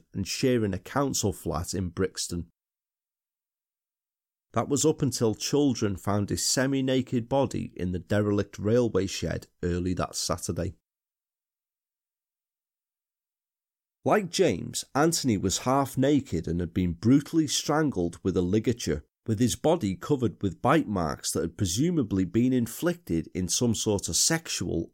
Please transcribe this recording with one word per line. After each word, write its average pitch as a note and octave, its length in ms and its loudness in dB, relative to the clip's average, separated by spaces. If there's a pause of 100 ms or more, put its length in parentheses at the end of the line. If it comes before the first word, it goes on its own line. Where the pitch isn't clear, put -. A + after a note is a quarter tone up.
(140)
and G2 120 -4
sharing A#2 480 0
a F2+ 60 -4
council B2+ 540 -2
flat E2 400 -6
in F2+ 160 -2
Brixton. F2 560 -4 (2000)
That A2+ 160 -2
was C#3 160 2
up D#3 160 2
until A#2 340 0
children A#2+ 600 0
found G2+ 320 -2
his F#2+ 160 -2
semi-naked C3 840 0
body C3 480 -2
in F2+ 160 -4
the F2+ 80 -2
derelict G#2 580 0
railway G#2 480 2
shed E2 420 -6 (140)
early F2 340 -2
that E2+ 200 -4
Saturday. E2+ 600 -4 (3250)
Like F3 260 2
James, A2+ 540 0 (100)
Anthony D3 400 2
was F#2 240 0
half C3+ 380 0
naked C3 500 2
and E2+ 140 -2
had E2+ 120 -6
been F2+ 200 2
brutally D3 540 2
strangled C3 760 0
with F#2 140 0
a F#2 40 2
ligature, F#2 640 0 (240)
with A2 120 -2
his A#2+ 180 2
body D3+ 360 2
covered A#2 480 -2
with F#2 200 -2
bite C#3 260 4
marks F2 460 -2
that - 80 0
had E2+ 160 -4
presumably G#2 680 0
been A#2 300 2
inflicted A#2+ 800 -2
in F2+ 140 -2
some A#2 260 2
sort G2+ 320 -2
of E2 80 -4
sexual F2 800 -2